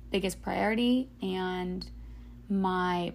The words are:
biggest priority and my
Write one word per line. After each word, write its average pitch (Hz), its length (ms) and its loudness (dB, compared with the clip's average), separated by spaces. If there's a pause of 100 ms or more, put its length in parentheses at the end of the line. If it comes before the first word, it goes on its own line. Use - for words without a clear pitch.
(120)
biggest 185 280 0
priority 220 680 2 (120)
and 185 640 -2 (640)
my 180 680 2